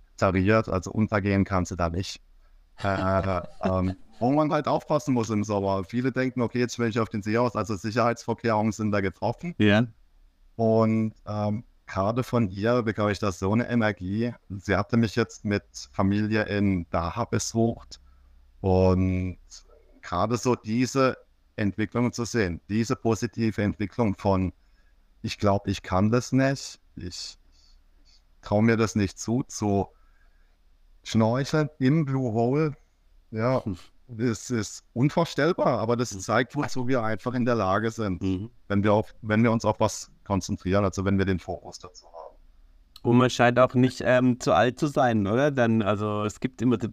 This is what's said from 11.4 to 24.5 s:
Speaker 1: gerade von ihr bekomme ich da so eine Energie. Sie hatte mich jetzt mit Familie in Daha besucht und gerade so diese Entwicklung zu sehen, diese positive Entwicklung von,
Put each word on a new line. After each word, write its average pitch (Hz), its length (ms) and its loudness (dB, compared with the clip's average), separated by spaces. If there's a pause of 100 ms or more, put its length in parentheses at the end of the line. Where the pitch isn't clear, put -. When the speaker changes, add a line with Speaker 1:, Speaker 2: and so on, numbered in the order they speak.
Speaker 1:
gerade 110 360 -2
von 117 260 0
ihr 110 340 0
bekomme 104 280 0
ich 95 80 -4
da 101 120 -2
so 95 200 -2
eine 117 180 2
Energie. 107 640 -2 (160)
Sie 92 260 -2
hatte 104 220 0
mich 113 180 2
jetzt - 300 -2
mit 101 180 0 (280)
Familie 104 540 0
in 98 440 0
Daha 90 360 -4
besucht - 760 -4 (600)
und 92 800 2 (640)
gerade 107 360 -2
so 120 180 0
diese 123 600 0 (380)
Entwicklung 110 580 -2
zu 120 120 -6
sehen, 92 440 -2
diese 110 260 -2
positive 113 640 -2
Entwicklung 104 540 -2
von, 92 380 0 (680)